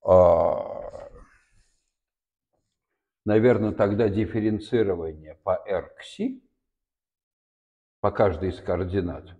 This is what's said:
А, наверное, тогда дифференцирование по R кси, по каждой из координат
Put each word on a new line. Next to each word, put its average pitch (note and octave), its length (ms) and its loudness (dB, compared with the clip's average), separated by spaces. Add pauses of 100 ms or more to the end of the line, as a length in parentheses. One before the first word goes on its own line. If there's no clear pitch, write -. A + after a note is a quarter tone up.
А, - 1080 2 (2250)
наверное, G#2+ 460 4
тогда G#2 360 0
дифференцирование G2 1300 -2 (100)
по F#2 240 -2
R F#2 300 -6
кси, - 440 -10 (1600)
по G2+ 100 -2
каждой F#2+ 380 -2
из - 140 -10
координат F2+ 760 -6